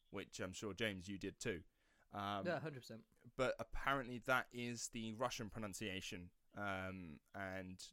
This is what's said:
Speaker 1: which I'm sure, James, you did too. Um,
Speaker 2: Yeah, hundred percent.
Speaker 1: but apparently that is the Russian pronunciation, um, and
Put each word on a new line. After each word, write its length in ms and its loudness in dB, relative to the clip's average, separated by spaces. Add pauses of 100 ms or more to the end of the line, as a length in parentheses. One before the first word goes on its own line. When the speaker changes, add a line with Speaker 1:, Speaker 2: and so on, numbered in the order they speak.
(120)
Speaker 1:
which 280 -6
I'm 140 -2
sure, 200 -4
James, 340 0
you 100 -2
did 220 -4
too. 240 0 (500)
Um, 320 0
Speaker 2:
Yeah, 140 2
hundred 220 -6
percent. 220 -10 (320)
Speaker 1:
but 240 6
apparently 600 2
that 340 6
is 360 -2
the 240 -2
Russian 360 0
pronunciation, 800 -2 (260)
um, 640 -2 (160)
and 580 -4